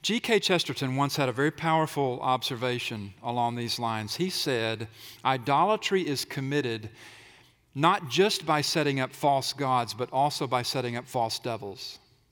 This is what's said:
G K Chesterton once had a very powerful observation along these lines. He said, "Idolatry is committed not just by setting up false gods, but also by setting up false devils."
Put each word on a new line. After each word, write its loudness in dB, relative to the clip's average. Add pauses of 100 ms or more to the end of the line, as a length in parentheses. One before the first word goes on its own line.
G -2
K 4
Chesterton 0
once 2
had 2
a 0
very 2
powerful 0
observation -2
along -2
these -4
lines. -4
He -2
said, -2 (360)
"Idolatry 2
is -2
committed -2 (800)
not 2
just 4
by 4
setting 2
up -2
false 2
gods, 0
but -6
also 0
by 2
setting -2
up -8
false -2
devils." -8 (320)